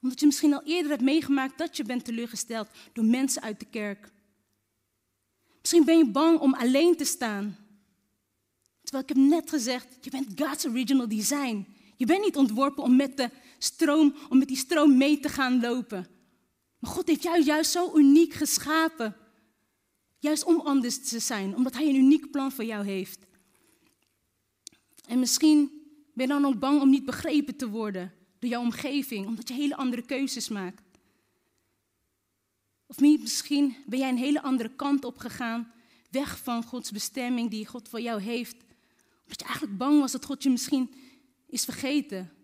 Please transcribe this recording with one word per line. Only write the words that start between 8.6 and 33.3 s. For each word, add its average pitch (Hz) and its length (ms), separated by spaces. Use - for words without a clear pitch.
Terwijl 269 200
ik 262 60
heb 262 100
net 311 320
gezegd, 254 360
je - 100
bent 262 300
God's 294 260
original 247 420
design. 214 580
Je 247 100
bent 381 180
niet 349 120
ontworpen 269 460
om 254 140
met 269 200
de 240 140
stroom, 294 560
om 254 100
met 262 100
die 262 80
stroom 294 400
mee 285 240
te 294 80
gaan 254 320
lopen. 233 460
Maar - 120
God - 160
heeft 330 160
jou 339 200
juist 302 280
zo 349 260
uniek 294 360
geschapen. 311 840
Juist 302 260
om 339 160
anders 269 480
te 233 100
zijn, 196 380
omdat 254 180
hij 294 140
een 269 60
uniek 269 360
plan 269 220
voor - 120
jou 214 200
heeft. 190 420
En 240 120
misschien 294 520
ben 254 120
je 269 60
dan 285 120
ook 269 140
bang 277 220
om 269 100
niet 269 140
begrepen 294 520
te 247 120
worden 202 440
door 247 120
jouw 240 120
omgeving, 240 640
omdat 226 220
je 254 60
hele 285 220
andere 247 260
keuzes 262 460
maakt. 190 340
Of - 140
mi-, 294 180
misschien 277 580